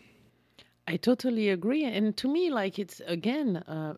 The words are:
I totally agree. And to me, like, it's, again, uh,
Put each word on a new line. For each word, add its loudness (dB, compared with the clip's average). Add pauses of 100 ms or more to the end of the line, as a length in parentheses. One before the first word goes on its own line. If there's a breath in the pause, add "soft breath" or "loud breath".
(880 soft breath)
I -2
totally 2
agree. 2
And 0
to -4
me, 2
like, -2
it's, -8
again, 0
uh, -6